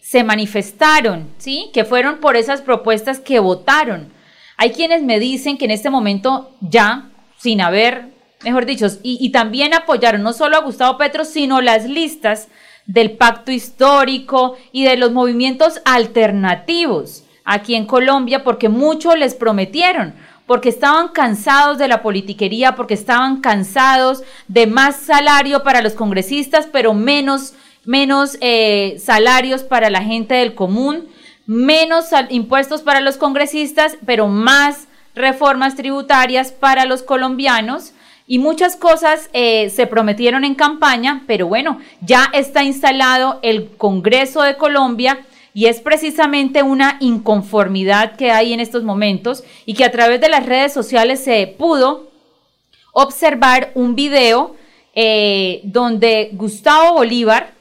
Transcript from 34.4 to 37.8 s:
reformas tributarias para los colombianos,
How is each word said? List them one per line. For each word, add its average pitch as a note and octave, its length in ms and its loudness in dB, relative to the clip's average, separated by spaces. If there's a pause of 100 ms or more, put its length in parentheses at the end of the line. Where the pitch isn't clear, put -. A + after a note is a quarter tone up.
reformas C4 640 0
tributarias C4 720 0
para C4 340 2
los B3+ 180 -4
colombianos, C4 880 -2 (340)